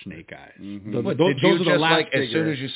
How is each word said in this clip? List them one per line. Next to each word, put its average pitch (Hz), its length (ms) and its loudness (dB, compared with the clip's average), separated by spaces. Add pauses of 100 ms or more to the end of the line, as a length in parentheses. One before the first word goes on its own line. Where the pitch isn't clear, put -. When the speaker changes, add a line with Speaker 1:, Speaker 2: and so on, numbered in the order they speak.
Speaker 1:
Snake 82 340 -14
Eyes. - 220 -20
Speaker 2:
Mm-hmm. 101 320 -12
Speaker 1:
The, 120 80 -2
Speaker 3:
What, 170 160 -2
Speaker 1:
tho-, 160 120 4
Speaker 3:
did 143 100 0
Speaker 1:
those 127 40 0
Speaker 3:
you 190 120 6
Speaker 1:
are 170 40 2
the 180 60 0
Speaker 3:
just, - 160 2
Speaker 1:
last 160 120 2
Speaker 3:
like, 160 160 2
as 135 220 0
soon 156 140 0
Speaker 1:
figure. 160 80 0
Speaker 3:
as 139 60 -4
you 131 180 -8